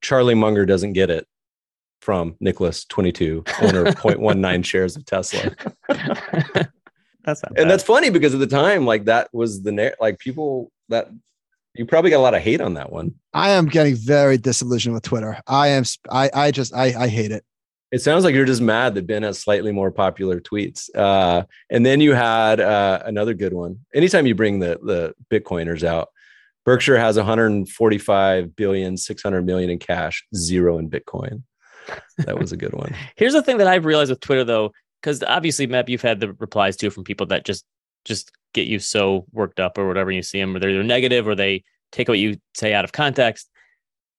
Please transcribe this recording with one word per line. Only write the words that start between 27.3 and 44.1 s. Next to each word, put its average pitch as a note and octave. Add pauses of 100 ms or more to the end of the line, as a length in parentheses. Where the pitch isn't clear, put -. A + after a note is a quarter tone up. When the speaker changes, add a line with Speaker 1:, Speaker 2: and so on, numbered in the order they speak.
Speaker 1:
forty-five G2
billion, F#2+
six -
hundred F#2
million F2+
in F2
cash, F2 (120)
zero F2
in D#2+
Bitcoin. - (800)
That -
was -
a -
good -
one. - (120)
Speaker 2:
<laughs> -
Here's B3+
the D4+
thing B3+
that G3
I've F3+
realized D3+
with B2
Twitter, C3
though, A2 (300)
'cause D3
obviously, D3+
Meb, B2
you've B2
had A2+
the G2
replies, G2+
too, G#2
from F#2+
people G2+
that F#2
just, F#2+ (400)
just - (220)
get G#2
you A2
so G2
worked G#2
up F2+
or G2
whatever, F#2+
and F#2+
you F2+
see G2
'em, F#2+
or F#2
they're F#2+
either F#2+
negative A#2+
or G#2+
they G2 (280)
take -
what A2+
you G#2 (160)
say G#2+
out G2+
of -
context. C3+ (680)